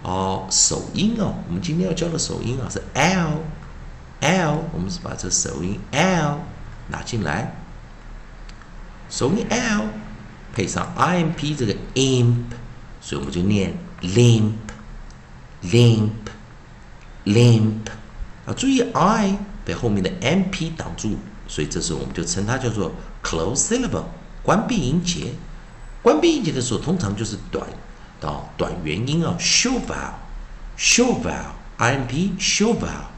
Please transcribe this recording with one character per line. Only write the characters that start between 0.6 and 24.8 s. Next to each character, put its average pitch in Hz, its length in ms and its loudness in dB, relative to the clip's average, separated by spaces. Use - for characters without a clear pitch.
音 220 260 2
哦， 160 160 0
我 165 60 -4
们 185 80 -2
今 151 160 0
天 185 100 2
要 175 60 0
教 165 160 0
的 160 80 -2
首 87 240 -2
音 117 180 -2
啊 101 100 -4
是 - 120 -6
L，L， 160 1700 0
我 85 60 -4
们 92 100 -2
是 90 140 -4
把 - 100 -6
这 - 160 -6
首 - 340 0
音 98 160 -2
L 156 480 2
拿 - 160 -6
进 113 200 -2
来， 82 320 -2
首 131 220 2
音 233 160 0
L 220 340 2
配 101 140 0
上 - 280 -4
I 160 220 4
M 165 160 2
P 147 220 -2
这 127 120 0
个 101 80 0
imp， 123 520 4
所 - 160 -8
以 71 60 -2
我 67 40 -6
们 71 60 -6
就 87 120 0
念 98 340 2
limp，limp，limp。 110 4000 4
啊， 95 80 -4
注 254 120 0
意 262 140 6
I 196 440 4
被 85 80 -2
后 113 160 0
面 101 120 2
的 90 80 2
M 170 280 4
P 160 200 -4
挡 98 260 -6
住， 110 220 -2
所 - 120 -4
以 76 60 0
这 85 140 -4
时 - 100 -2
候 69 80 -2
我 67 60 -4
们 64 80 -8
就 90 100 -4
称 92 220 -2
它 120 120 0
叫 127 120 0
做 101 240 -2
close 87 360 -2
syllable， 214 480 0
关 190 240 2
闭 247 120 0
音 156 260 2